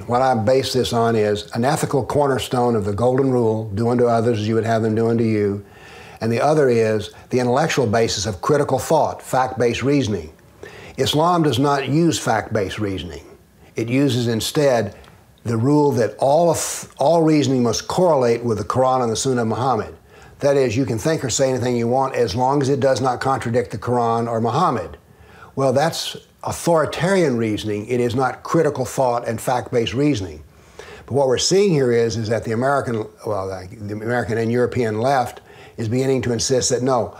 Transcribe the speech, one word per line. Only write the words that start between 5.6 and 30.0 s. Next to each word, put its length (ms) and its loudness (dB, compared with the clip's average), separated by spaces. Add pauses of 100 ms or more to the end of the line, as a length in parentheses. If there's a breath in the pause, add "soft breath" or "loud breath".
And 120 -2
the 100 0
other 260 4
is 440 2 (180 loud breath)
the 100 0
intellectual 460 0
basis 400 0
of 160 -6
critical 380 0
thought, 420 0
fact-based 600 -2
reasoning. 500 -2 (640 loud breath)
Islam 460 2
does 160 2
not 300 0
use 280 2
fact-based 600 -2
reasoning. 440 -6 (520 loud breath)
It 120 -4
uses 400 2
instead 680 0 (480 loud breath)
the 140 -2
rule 360 4
that 260 0
all 320 4
of, 480 -6
all 240 4
reasoning 400 2
must 240 -2
correlate 560 2
with 160 -2
the 40 -4
Quran 380 0
and 100 0
the 40 -2
Sunnah 260 -2
of 60 -2
Muhammad. 480 -2 (440 loud breath)
That 160 2
is, 220 2
you 80 2
can 140 -4
think 240 -2
or 80 -4
say 180 0
anything 280 0
you 100 0
want 260 0
as 220 0
long 260 2
as 80 0
it 100 2
does 220 2
not 200 -2
contradict 500 -2
the 80 -8
Quran 500 0
or 100 -2
Muhammad. 580 0 (580 loud breath)
Well, 180 2
that's 420 -2 (280)
authoritarian 920 0
reasoning. 500 -4
It 120 -2
is 140 0
not 300 -2
critical 420 0
thought 420 0
and 140 -6
fact-based 540 -2
reasoning. 480 -2 (640 loud breath)